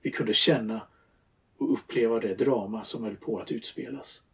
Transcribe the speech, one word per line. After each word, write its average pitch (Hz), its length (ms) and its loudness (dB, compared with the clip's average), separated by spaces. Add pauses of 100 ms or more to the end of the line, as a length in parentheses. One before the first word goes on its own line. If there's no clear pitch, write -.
Vi - 100 -4
kunde 107 220 0
känna 117 540 4 (680)
och 139 160 2
uppleva 117 460 2
det 98 160 -2
drama 110 480 0
som 117 200 -6
höll 104 120 -6
på 101 240 -6
att - 120 -8
utspelas. - 720 -8 (100)